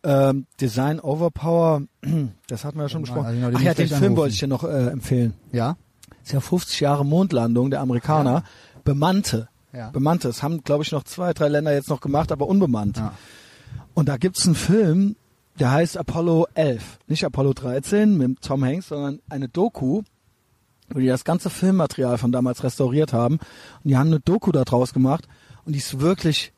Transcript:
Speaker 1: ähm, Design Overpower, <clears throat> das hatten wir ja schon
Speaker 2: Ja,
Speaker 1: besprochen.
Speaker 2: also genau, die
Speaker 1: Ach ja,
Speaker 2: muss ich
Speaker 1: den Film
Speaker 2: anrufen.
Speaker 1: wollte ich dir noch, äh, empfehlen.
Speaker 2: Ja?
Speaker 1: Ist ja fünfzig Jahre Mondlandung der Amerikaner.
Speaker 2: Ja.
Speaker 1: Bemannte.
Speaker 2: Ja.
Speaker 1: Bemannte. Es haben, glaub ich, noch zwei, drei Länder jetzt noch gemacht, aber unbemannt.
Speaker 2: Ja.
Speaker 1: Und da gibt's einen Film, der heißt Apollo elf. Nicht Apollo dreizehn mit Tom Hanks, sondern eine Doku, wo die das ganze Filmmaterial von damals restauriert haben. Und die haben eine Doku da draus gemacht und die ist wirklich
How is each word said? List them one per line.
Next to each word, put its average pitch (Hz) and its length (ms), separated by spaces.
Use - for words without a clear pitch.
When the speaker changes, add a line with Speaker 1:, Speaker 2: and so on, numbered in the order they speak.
Speaker 1:
ähm, 139 420
Design 135 380
Overpower, 160 800
<clears throat> 143 460
das - 160
hatten 147 140
wir 147 60
ja 139 60
schon 160 120
Speaker 2:
Ja, 151 120
Speaker 1:
besprochen. 139 120
Speaker 2:
also 117 140
genau, 123 100
die 123 80
Speaker 1:
Ach 127 40
ja, 170 100
Speaker 2:
muss - 80
ich 165 100
Speaker 1:
den 143 80
Film 139 60
Speaker 2:
anrufen. 196 140
Speaker 1:
wollte 143 160
ich 95 60
dir 139 80
noch, 131 160
äh, 131 240
empfehlen. 123 460
Speaker 2:
Ja? 123 240
Speaker 1:
Ist - 100
ja 139 60
fünfzig - 420
Jahre 143 240
Mondlandung 135 680
der 139 100
Amerikaner. 135 500
Speaker 2:
Ja. 160 120
Speaker 1:
Bemannte. 143 680
Speaker 2:
Ja. 120 160
Speaker 1:
Bemannte. 143 400
Es - 140
haben, 156 200
glaub 180 180
ich, - 100
noch 143 120
zwei, 180 300
drei 151 160
Länder 147 240
jetzt 139 160
noch 147 100
gemacht, 147 320
aber 143 160
unbemannt. 120 500
Speaker 2:
Ja. 107 160
Speaker 1:
Und 147 140
da 139 100
gibt's 185 280
einen 165 100
Film, 196 600
der 127 120
heißt 165 260
Apollo 165 560
elf. 135 540
Nicht 160 180
Apollo 139 280
dreizehn 175 640
mit 127 240
Tom 135 220
Hanks, 151 260
sondern 143 380
eine 135 220
Doku, 185 540
wo 135 100
die 131 80
das 127 180
ganze 170 240
Filmmaterial 147 680
von 120 140
damals 127 320
restauriert 135 500
haben. 120 220
Und 143 60
die 131 80
haben 143 100
eine 156 120
Doku 185 320
da 139 120
draus 123 300
gemacht 131 340
und 156 80
die 143 60
ist 131 200
wirklich 160 580